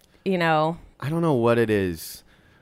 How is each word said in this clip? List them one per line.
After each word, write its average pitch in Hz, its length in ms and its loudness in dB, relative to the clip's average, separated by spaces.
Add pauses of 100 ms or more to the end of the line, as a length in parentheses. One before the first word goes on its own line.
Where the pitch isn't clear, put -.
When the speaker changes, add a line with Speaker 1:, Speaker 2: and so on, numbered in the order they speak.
(240)
Speaker 1:
you 190 140 -2
know. 160 400 0 (220)
Speaker 2:
I 127 100 -6
don't 165 120 -2
know 160 120 2
what 117 240 2
it 117 100 2
is. 95 540 -2 (400)